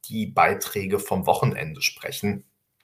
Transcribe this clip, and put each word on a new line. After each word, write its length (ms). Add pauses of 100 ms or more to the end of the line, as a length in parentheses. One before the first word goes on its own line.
die 200
Beiträge 720
vom 260
Wochenende 560
sprechen. 640 (380)